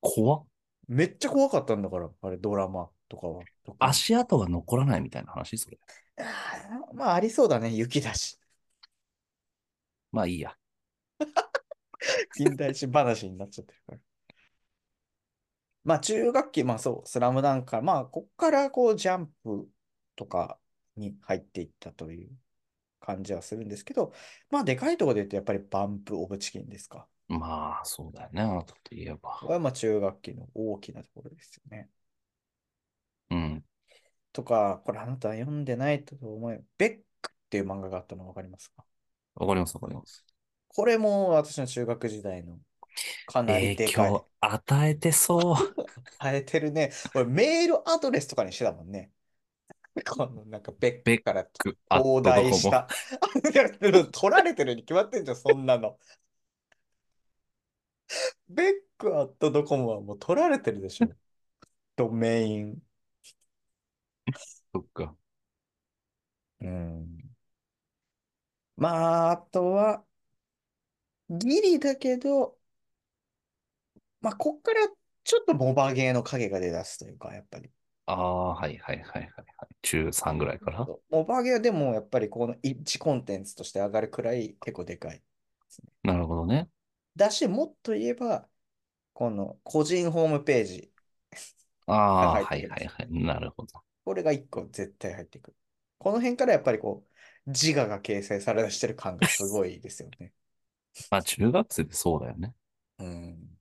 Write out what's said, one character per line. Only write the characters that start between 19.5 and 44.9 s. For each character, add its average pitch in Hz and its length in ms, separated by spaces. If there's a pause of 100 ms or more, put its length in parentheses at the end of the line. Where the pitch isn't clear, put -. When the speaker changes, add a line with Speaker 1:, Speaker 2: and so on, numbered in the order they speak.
Speaker 2:
と - 100
か - 320 (380)
に 101 260
入 95 160
っ - 20
て - 220
い - 20
っ - 140
た - 140
と 80 200
い 87 140
う - 40 (680)
感 98 220
じ 98 120
は 82 80
す - 140
る 113 80
ん 104 40
で 104 80
す - 80
け 277 100
ど、 - 180 (380)
ま 285 100
あ、 240 40
で 131 120
か 277 140
い 339 60
と 214 100
こ 139 40
ろ 117 40
で 104 80
言 98 40
う - 20
と、 101 80
や 95 60
っ - 20
ぱ 104 80
り 98 60
バ 98 280
ン 101 140
プ 101 160
オ 87 100
ブ 98 120
チ - 140
キ 101 60
ン 98 100
で - 100
す - 100
か。 - 180 (220)
Speaker 1:
ま 80 540
あ、 - 20
そ - 240
う 76 40
だ - 120
よ - 60
ね、 107 120
あ 110 120
な 87 100
た - 180
と - 120
い 82 120
え 82 80
ば。 - 260
Speaker 2:
こ 151 80
れ 160 60
は、 175 60
ま 143 100
あ、 - 20
中 110 280
学 98 200
期 - 140
の 127 200
大 110 240
き 101 140
な 113 100
と - 120
こ - 100
ろ 127 60
で 165 120
す - 140
よ - 140
ね。 107 200 (1400)
Speaker 1:
う 87 60
ん。 76 280 (680)
Speaker 2:
と - 120
か、 104 400
こ - 80
れ 104 60
あ 113 80
な 127 100
た 113 120
は 110 60
読 123 160
ん 147 140
で 127 120
な 139 160
い 147 120
と - 120
思 113 320
う。 113 160 (120)
ベ 208 100
ッ 226 40 (300)
ク - 100
っ - 40 (160)
て 104 80
い - 20
う 98 60
漫 95 140
画 95 80
が 92 100
あ 90 40
っ - 40
た - 100
の 92 80
分 92 100
か 95 80
り 95 60
ま 92 100
す - 120
か？ - 140 (500)
Speaker 1:
わ 87 120
か 98 80
り 92 60
ま 85 60
す、 - 80
わ - 60
か - 80
り - 60
ま - 100
す。 - 200 (440)
Speaker 2:
こ - 160
れ 233 140
も 202 320
私 151 280
の 131 80
中 123 200
学 117 220
時 107 140
代 90 220
の 85 140 (680)
か 123 160
な 110 160
り 98 160
で 110 160
か 110 120
い。 - 40
Speaker 1:
影 98 120
響 - 100 (120)
与 139 500